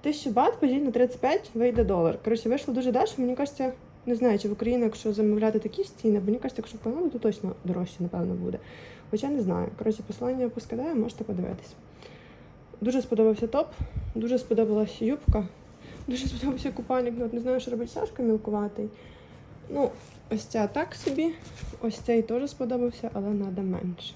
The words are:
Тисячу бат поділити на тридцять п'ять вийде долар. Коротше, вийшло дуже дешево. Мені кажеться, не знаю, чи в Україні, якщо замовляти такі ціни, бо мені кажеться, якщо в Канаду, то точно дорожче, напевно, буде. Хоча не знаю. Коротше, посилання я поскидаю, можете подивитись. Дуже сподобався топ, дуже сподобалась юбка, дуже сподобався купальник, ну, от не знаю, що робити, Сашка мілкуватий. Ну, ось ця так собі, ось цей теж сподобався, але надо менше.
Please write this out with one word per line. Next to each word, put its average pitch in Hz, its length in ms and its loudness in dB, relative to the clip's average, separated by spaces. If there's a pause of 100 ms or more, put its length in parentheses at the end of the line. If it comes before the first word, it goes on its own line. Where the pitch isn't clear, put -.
Тисячу 294 300 0
бат 294 300 4
поділити 285 240 4
на 262 60 2
тридцять 247 300 2
п'ять 302 340 2
вийде 233 300 4
долар. 175 400 4
Коротше, 220 240 2
вийшло 262 260 0
дуже 254 180 2
дешево. 277 300 2
Мені 247 140 0
кажеться, 277 360 -2 (340)
не 240 80 2
знаю, 226 240 4
чи 208 100 -2
в 202 40 0
Україні, 240 300 0
якщо 220 300 0
замовляти 214 460 4
такі 214 260 -2
ціни, 214 340 2
бо 185 80 0
мені 214 120 2
кажеться, 247 240 -6
якщо - 160 -12
в - 20 -14
Канаду, 294 300 0
то 247 80 -6
точно 202 360 0 (100)
дорожче, 175 360 -2
напевно, 180 340 -2
буде. 180 240 -4 (520)
Хоча 220 180 -2
не 285 140 0
знаю. 175 260 0 (100)
Коротше, 214 280 0
посилання 247 360 -2
я 247 60 2
поскидаю, 247 480 -4
можете 233 280 -2
подивитись. 185 480 -6 (1080)
Дуже 247 220 2
сподобався 220 440 4
топ, 277 200 0 (480)
дуже 233 240 0
сподобалась 214 640 2
юбка, 220 440 2 (600)
дуже 254 200 -2
сподобався 269 460 -2
купальник, 247 460 0
ну, 247 60 0
от 226 80 -2
не 240 80 -2
знаю, 254 200 2
що 247 100 -6
робити, 233 240 -2
Сашка - 280 -4
мілкуватий. 214 680 2 (840)
Ну, 285 200 2 (400)
ось 214 140 -2
ця 214 220 0
так 294 280 -2
собі, 311 400 0 (480)
ось 226 160 -2
цей 233 240 4
теж 247 280 -2
сподобався, 240 640 -2
але 202 160 -4
надо 196 340 -2
менше. 180 540 -4